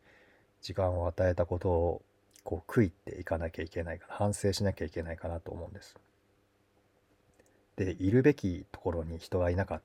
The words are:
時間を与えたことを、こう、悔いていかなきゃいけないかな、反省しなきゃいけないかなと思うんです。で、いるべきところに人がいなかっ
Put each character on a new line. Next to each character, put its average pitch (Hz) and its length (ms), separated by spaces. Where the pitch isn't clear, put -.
時 - 120
間 90 260
を 87 80
与 92 220
え 87 40
た 87 120
こ 90 140
と 95 100
を、 85 320
こ 85 240
う、 - 20
悔 123 140
い 90 80
て - 300
い - 20
か - 140
な 85 120
き - 120
ゃ - 20
い 80 60
け 85 140
な 82 100
い 85 60
か - 80
な、 - 80
反 104 180
省 101 180
し 101 140
な 95 80
き - 80
ゃ 82 40
い 78 40
け 82 140
な 82 100
い 80 40
か 85 120
な 85 100
と - 120
思 85 160
う - 20
ん 90 40
で 98 80
す。 - 140
で、 95 220
い 92 120
る 123 100
べ 147 120
き 92 400
と - 80
こ 90 100
ろ 85 140
に 82 120
人 - 220
が 87 100
い 87 60
な 95 100
か 85 100
っ 78 100